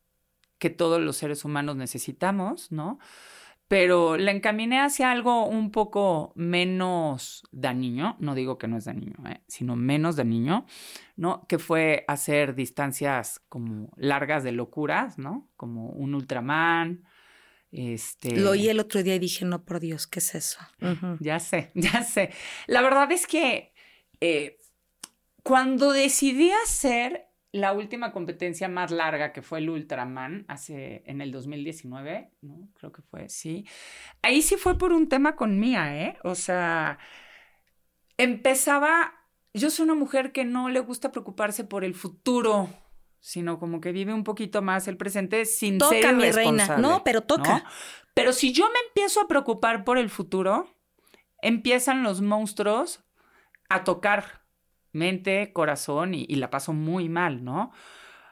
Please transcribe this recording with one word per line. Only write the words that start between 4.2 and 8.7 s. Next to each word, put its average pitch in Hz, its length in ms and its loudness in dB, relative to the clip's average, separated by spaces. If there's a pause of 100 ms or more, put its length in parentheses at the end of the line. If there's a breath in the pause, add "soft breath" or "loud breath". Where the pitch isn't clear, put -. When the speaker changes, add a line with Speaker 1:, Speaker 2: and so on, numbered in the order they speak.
Speaker 1:
encaminé 220 500 0
hacia 277 300 2
algo 240 360 2
un 214 240 -2
poco 202 640 0
menos 175 1160 -2
dañino, 127 680 -2
no 143 160 -4
digo 131 220 -4
que 110 100 -8
no 113 100 -4